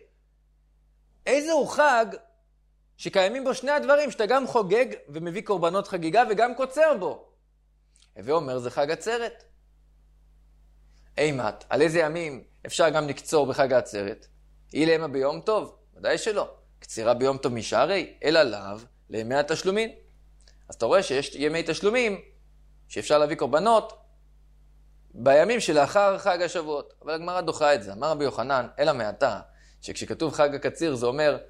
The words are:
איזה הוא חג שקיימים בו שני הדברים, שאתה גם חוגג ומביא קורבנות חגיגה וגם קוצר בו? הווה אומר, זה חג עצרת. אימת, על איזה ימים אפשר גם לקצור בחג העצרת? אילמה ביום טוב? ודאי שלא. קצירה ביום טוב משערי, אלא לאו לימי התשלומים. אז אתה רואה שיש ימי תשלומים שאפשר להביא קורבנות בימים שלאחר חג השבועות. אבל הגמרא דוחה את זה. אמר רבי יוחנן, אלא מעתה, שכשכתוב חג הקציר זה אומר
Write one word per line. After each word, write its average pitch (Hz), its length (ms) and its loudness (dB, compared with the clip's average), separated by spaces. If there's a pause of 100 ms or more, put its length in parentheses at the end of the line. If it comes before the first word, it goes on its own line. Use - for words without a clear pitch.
(1300)
איזה 294 260 0
הוא 277 180 2
חג 247 360 4 (920)
שקיימים 196 460 0
בו 269 100 0
שני 277 180 -4
הדברים, 285 400 2
שאתה 214 140 -2
גם 254 220 2
חוגג 220 380 2 (240)
ומביא 165 320 -8
קורבנות 190 460 -2
חגיגה 175 420 0
וגם 226 260 0
קוצר 269 440 2
בו? 156 280 -8 (920)
הווה 113 160 -4
אומר, 135 260 -2
זה 120 100 -6
חג 147 220 -2
עצרת. 226 520 -6 (1700)
אימת, 131 520 -2
על 127 120 2
איזה 165 180 4
ימים 156 440 -4 (220)
אפשר 165 240 2
גם 151 180 0
לקצור 143 380 0
בחג 135 280 0
העצרת? 107 540 -2 (460)
אילמה 160 340 2
ביום 139 340 -4
טוב? 196 340 -2 (200)
ודאי 110 220 -2
שלא. 202 360 -4 (260)
קצירה 113 340 0
ביום 131 240 0
טוב 131 160 -2
משערי, 135 600 0 (100)
אלא 156 200 4
לאו 101 340 -4 (320)
לימי 113 260 -4
התשלומים. 185 540 -2 (800)
אז - 60 -18
אתה - 100 -4
רואה 175 180 4
שיש 139 320 -4
ימי 151 300 -2
תשלומים 208 560 -2 (680)
שאפשר 147 260 0
להביא 151 180 2
קורבנות 175 580 2 (1200)
בימים 151 460 4
שלאחר 185 580 2
חג 175 240 0
השבועות. 156 600 -6
אבל 147 120 -8
הגמרא 175 280 -4
דוחה 151 340 2
את 110 80 -2
זה. 98 100 -12
אמר 127 180 -4
רבי 147 120 -2
יוחנן, 123 440 -2 (120)
אלא 151 140 2
מעתה, 107 460 -2 (420)
שכשכתוב 113 520 -6
חג 147 220 2
הקציר 143 400 -4
זה 120 100 -4
אומר 139 320 0 (120)